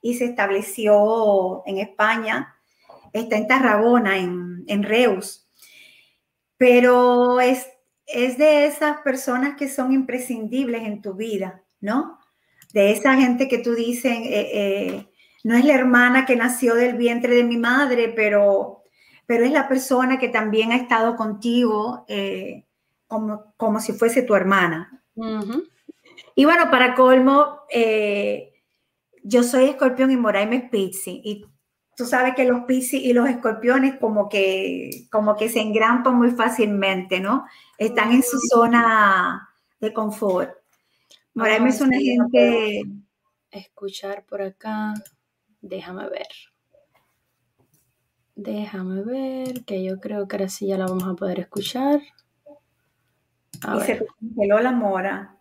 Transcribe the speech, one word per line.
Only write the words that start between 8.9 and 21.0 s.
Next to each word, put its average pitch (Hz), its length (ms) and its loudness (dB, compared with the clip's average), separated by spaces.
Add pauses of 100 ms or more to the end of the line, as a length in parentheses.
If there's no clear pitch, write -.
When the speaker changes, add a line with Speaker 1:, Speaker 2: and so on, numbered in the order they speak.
Speaker 1:
personas 262 560 -2
que 285 120 -4
son 262 240 -2
imprescindibles 240 920 -4
en 208 180 -8
tu 196 120 -10
vida, 190 500 -8 (180)
¿no? 247 360 -4 (560)
De 202 180 4
esa 262 240 2
gente 262 320 2
que 247 120 -2
tú 233 140 -2
dices, 240 400 -2
eh, 226 400 -4
eh, 196 560 -4 (340)
no 226 140 2
es 247 80 4
la 302 80 6
hermana 254 520 4
que 262 100 2
nació 240 400 0
del 247 220 2
vientre 240 380 0
de 240 80 6
mi 240 140 0
madre, 240 580 2
pero, 202 680 2 (420)
pero 233 200 2
es 269 60 2
la 277 160 2
persona 254 520 0
que 247 100 -2
también 220 420 0
ha 240 40 2
estado 233 400 0